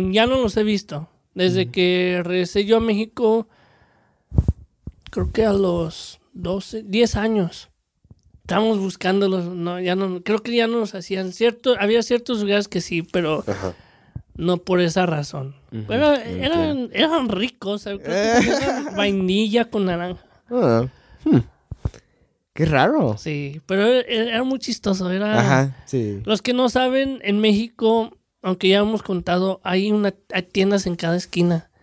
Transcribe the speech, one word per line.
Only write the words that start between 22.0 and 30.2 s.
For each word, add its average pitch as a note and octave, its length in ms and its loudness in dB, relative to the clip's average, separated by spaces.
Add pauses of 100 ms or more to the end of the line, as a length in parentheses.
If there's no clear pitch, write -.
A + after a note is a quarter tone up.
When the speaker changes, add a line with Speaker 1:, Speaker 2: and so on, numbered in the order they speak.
Speaker 2:
Qué D#3 140 -2
raro. D#3 520 2
Speaker 1:
Sí, D3 480 -8
pero G3 200 0
e-, B3 140 4
e-, A#3 280 -2
era A#3 160 -2
muy C4 140 -2
chistoso, F#3+ 520 -4
era G#3 300 0
Speaker 2:
Ajá, C3+ 360 2 (100)
sí. G#2+ 400 -4
Speaker 1:
Los G#3 160 0
que B3 100 -2
no B3 160 2
saben, C4 540 0
en G3+ 180 0
México, A3 760 2 (260)
aunque F#3 260 0
ya G3 120 6
hemos G#3 220 0
contado, F3+ 600 -2
hay F#3+ 260 0
una, G#3 220 2 (220)